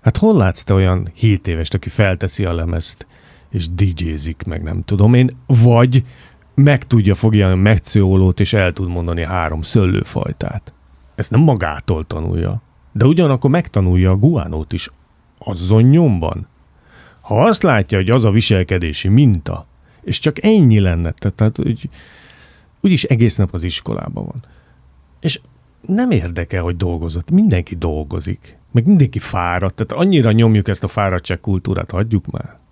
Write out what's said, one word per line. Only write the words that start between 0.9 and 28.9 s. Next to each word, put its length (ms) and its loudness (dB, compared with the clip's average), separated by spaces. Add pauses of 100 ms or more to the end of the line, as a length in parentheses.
hét 340 0
évest, 260 -4
aki 160 -4
felteszi 560 -2
a 80 -2
lemezt, 540 -6 (420)
és 200 -6
D 120 -4 (140)
J-zik 480 -8
meg, 200 -8
nem 200 -6
tudom 300 2
én, 220 2 (100)
vagy 580 4 (520)
meg 320 2
tudja 280 2
fogni 260 2
a 140 2
metszőólót, 840 2
és 140 0
el 200 0
tud 160 -6
mondani 340 -4
három 380 -4
szőlőfajtát? 1120 -4 (420)
Ezt 160 -6
nem 100 4
magától 640 0
tanulja. 580 -6 (300)
De 140 0
ugyanakkor 440 2
megtanulja 640 2
a 40 4
guánót 580 -2
is 160 -8 (480)
azon 460 0
nyomban. 640 2 (720)
Ha 220 0
azt 200 2
látja, 340 2
hogy 120 0
az 160 2
a 60 4
viselkedési 760 0
minta, 580 2 (380)
és 160 -6
csak 240 -4
ennyi 360 4
lenne, 320 0
te-, 180 -6
tehát 300 -2
úgy-, 300 -6 (920)
úgyis 220 2
egész 320 2
nap 180 0
az 100 -6
iskolában 600 -8
van. 180 -14 (760)
És 200 -6 (420)
nem 300 -2
érdekel, 520 -4
hogy 140 -4
dolgozott. 540 -4
Mindenki 440 2
dolgozik. 840 -8 (140)
Meg 140 2
mindenki 340 2